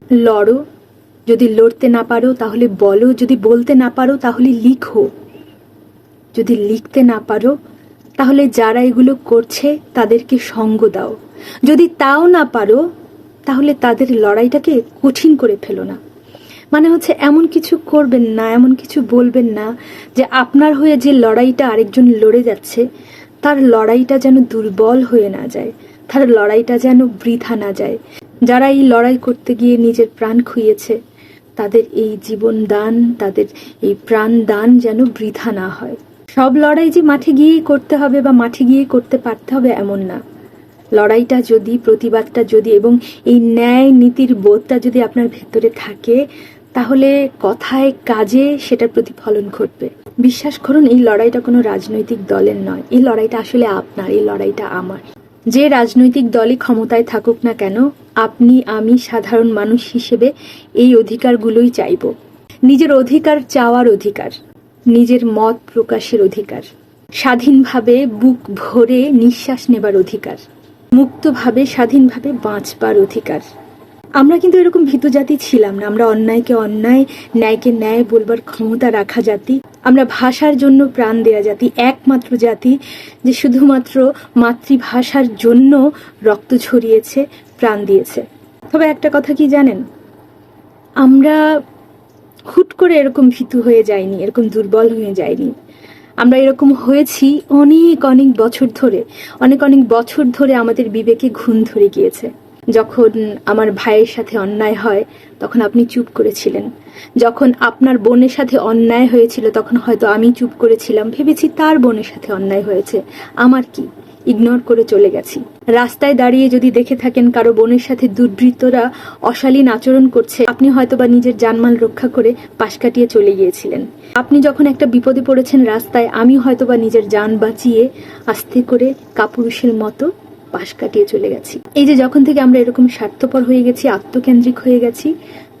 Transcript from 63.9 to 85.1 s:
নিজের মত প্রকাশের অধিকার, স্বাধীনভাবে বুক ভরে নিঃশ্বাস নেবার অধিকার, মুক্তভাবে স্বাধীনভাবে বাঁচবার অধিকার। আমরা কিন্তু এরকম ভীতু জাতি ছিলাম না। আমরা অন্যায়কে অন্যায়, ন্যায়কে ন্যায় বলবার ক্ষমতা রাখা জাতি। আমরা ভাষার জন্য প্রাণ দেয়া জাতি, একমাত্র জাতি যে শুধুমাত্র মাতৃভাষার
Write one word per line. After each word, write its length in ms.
নিজের 400
মত 300
প্রকাশের 480
অধিকার, 400
স্বাধীনভাবে 920
বুক 300
ভরে 540
নিঃশ্বাস 600
নেবার 260
অধিকার, 400
মুক্তভাবে 720
স্বাধীনভাবে 680
বাঁচবার 560
অধিকার। 420
আমরা 260
কিন্তু 200
এরকম 260
ভীতু 240
জাতি 280
ছিলাম 420
না। 80
আমরা 200
অন্যায়কে 480
অন্যায়, 500
ন্যায়কে 360
ন্যায় 380
বলবার 300
ক্ষমতা 520
রাখা 280
জাতি। 400
আমরা 260
ভাষার 480
জন্য 320
প্রাণ 340
দেয়া 200
জাতি, 340
একমাত্র 600
জাতি 420
যে 80
শুধুমাত্র 800
মাতৃভাষার 1000